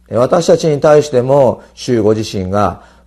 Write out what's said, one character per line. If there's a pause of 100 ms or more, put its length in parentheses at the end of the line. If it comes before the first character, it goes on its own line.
え
ー、
私
た
ち
に
対
し
て
も、 (140)
主
ご
自
身
が、 (260)